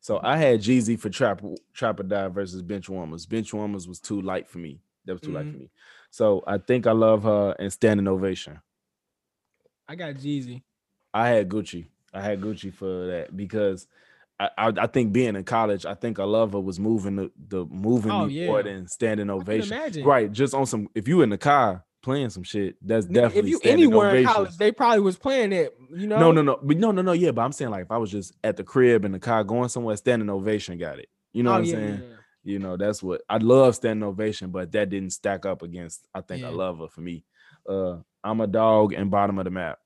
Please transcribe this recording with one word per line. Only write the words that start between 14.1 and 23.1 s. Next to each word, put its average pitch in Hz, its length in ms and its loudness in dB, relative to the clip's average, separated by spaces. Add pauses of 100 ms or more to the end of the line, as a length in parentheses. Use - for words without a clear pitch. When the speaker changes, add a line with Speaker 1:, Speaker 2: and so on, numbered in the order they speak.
Speaker 1:
I, 101 180 -2
I, 113 200 2
I 90 100 0
think 113 260 0
being 117 240 0
in 92 80 -8
college, 107 420 0
I 98 80 -8
Think 107 240 -8
I 98 60 -4
Love 107 280 0
Her 101 80 -4
was 92 180 -6
moving 101 380 -2
the, 95 140 -6 (180)
the 92 180 -6
moving 107 460 0
Speaker 2:
Oh, - 140 0
Speaker 1:
me 139 80 -6
Speaker 2:
yeah. 170 120 -6
Speaker 1:
more 107 160 0
than 98 260 -8
Standing 107 400 -2
Speaker 2:
I 101 40 -4
can 95 100 -4
Speaker 1:
Ovation. 107 300 -2
Speaker 2:
imagine. 226 320 -8
Speaker 1:
Right, 127 280 4
just 127 220 -2
on 135 120 0
some, 107 280 -4
if 104 140 -4
you 170 140 4
in 113 80 4
the 101 80 -2
car 120 460 2 (180)
playing 131 280 -2
some 95 140 -14
shit, 98 360 -4
that's 107 260 0
Speaker 2:
Nigga, 123 80 -6